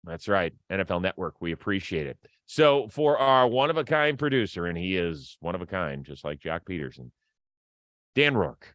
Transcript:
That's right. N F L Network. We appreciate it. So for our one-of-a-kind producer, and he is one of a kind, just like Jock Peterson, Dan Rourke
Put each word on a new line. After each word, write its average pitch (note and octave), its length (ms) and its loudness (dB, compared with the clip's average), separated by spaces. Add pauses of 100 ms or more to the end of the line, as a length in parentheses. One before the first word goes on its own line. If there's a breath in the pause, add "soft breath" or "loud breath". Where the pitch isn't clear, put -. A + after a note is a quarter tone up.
That's E2+ 240 -10
right. F#2 240 2 (160)
N F#2+ 100 -2
F F#2+ 120 -2
L F2 100 0
Network. F2+ 400 -4
We E2+ 100 -4
appreciate F2 560 -4
it. B1 100 -12 (280)
So C#3+ 420 4
for C#3+ 300 2
our C3 280 6
one-of-a-kind D3 720 2
producer, B2+ 480 0
and E2+ 120 -4
he F2+ 180 -2
is E2 460 -4
one E2+ 140 -4
of F2+ 60 -6
a F2+ 40 -10
kind, D2+ 400 -6
just C#2 180 -16
like D2 160 -8
Jock E2 260 -6
Peterson, C2+ 460 -10 (1040)
Dan C#3+ 220 4
Rourke D#2+ 380 -4